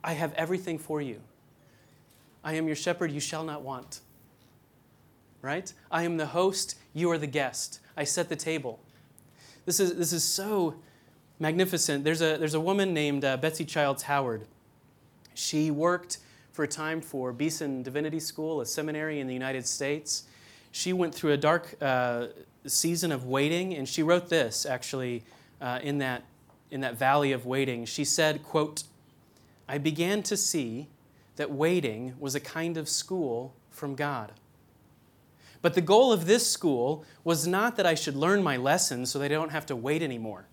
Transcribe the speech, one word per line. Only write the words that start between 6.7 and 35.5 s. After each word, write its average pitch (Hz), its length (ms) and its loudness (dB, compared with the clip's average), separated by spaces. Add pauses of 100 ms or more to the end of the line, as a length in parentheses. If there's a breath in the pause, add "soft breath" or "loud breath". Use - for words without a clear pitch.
you 170 200 0
are 165 60 2
the 151 100 -4
guest. 135 500 -4 (180 soft breath)
I 151 80 -4
set 170 240 -2
the 156 80 -4
table." 131 440 -4 (840 loud breath)
This 175 120 0
is, 180 160 4
this 165 180 0
is 165 120 0
so 196 500 0 (640 loud breath)
magnificent. 160 640 2
There's 160 200 2
a, 156 160 4
there's 156 160 0
a 156 60 2
woman 196 320 2
named, 147 320 2
uh, 135 120 4
Betsy 156 280 -2
Childs 143 400 0
Howard. 123 420 -2 (880)
She 156 360 0
worked 170 480 0 (340 loud breath)
for 156 100 -2
a 147 60 0
time 156 320 -4
for 127 320 -6
Beeson 139 500 -2
Divinity 147 380 -4
School, 156 400 -4
a 117 60 -4
seminary 156 520 -4
in 135 80 -4
the 127 80 -4
United 131 320 -4
States. - 580 -4 (460 loud breath)
She - 220 -2
went 175 220 2
through 151 180 2
a 143 40 6
dark, 156 440 2
uh, 123 480 0 (380)
season 165 460 0
of 127 140 -4
waiting, 160 480 2
and 135 140 -4
she - 140 0
wrote 175 260 4
this, 135 360 2
actually, 123 600 -4 (360 loud breath)
uh, 127 220 -4
in 143 160 -2
that, 131 240 -2 (480)
in 139 120 -6
that 123 140 -4
valley 139 360 4
of 123 140 -2
waiting. 127 380 0
She 143 200 -4
said, 151 380 2
quote, - 420 -2 (840 soft breath)
"I 139 100 -4
began 170 460 0
to 208 120 0
see 139 520 -2 (480 soft breath)
that 147 140 -4
waiting 135 680 0
was 139 140 -4
a 143 60 -2
kind 165 360 -4
of 160 120 -6
school 135 680 -2 (160)
from 143 240 -8
God. 135 380 -4 (1300 loud breath)